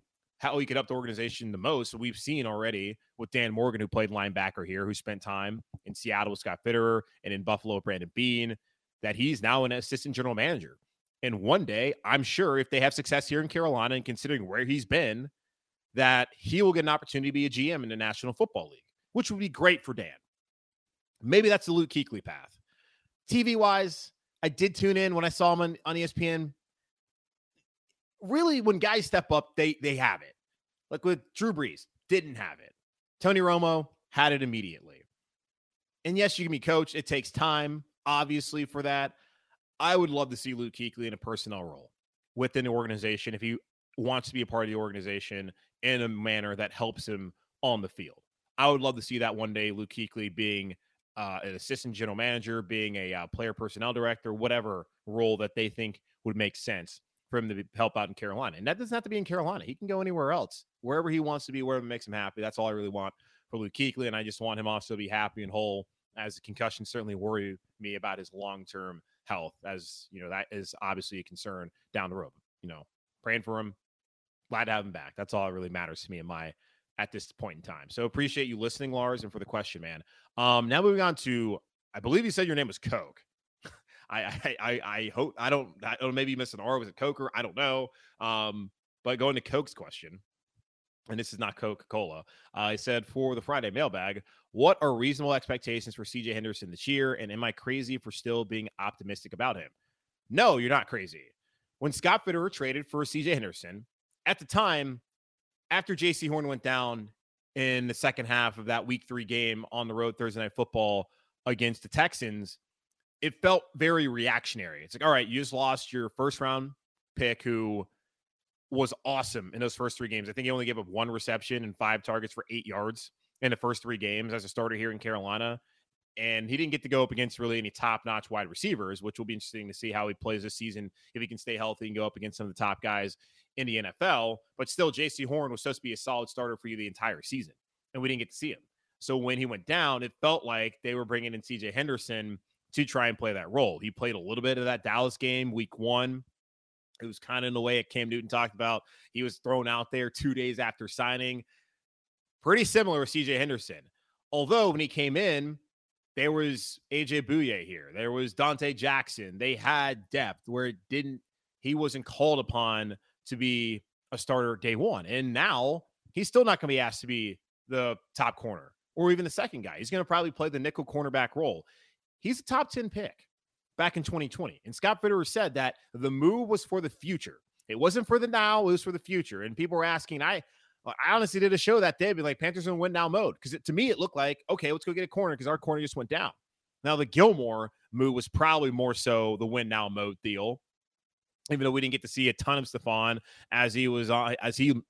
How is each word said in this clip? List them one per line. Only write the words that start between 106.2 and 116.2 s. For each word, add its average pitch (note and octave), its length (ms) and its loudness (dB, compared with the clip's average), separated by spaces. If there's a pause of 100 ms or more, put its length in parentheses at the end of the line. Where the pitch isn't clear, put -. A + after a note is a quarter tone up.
Horn D3+ 200 -2
went C3+ 160 -4
down B2 460 -2 (460)
in B2+ 320 2
the A#2+ 60 -2
second B2+ 320 0
half A#2 320 2
of A2 80 -12
that A#2 200 0
week B2 220 -4
three B2 180 -8
game A2+ 460 0
on A#2 160 -4
the A2+ 60 -6
road A#2 240 -2
Thursday A2+ 240 -4
Night G#2+ 140 -4
Football G#2+ 540 2 (360)
against A#2 380 0
the - 40 -16
Texans, G#2+ 720 -2 (640)
it D#3 200 -4
felt F#3 220 6 (120)
very D#3+ 320 4
reactionary. A#2 760 -2
It's E2 120 -16
like, C3+ 100 -2
all D#3 60 10
right, B2 160 6
you A#2+ 120 -2
just C3+ 140 -4
lost C3 400 0
your A#2 160 -2
first C3+ 320 -2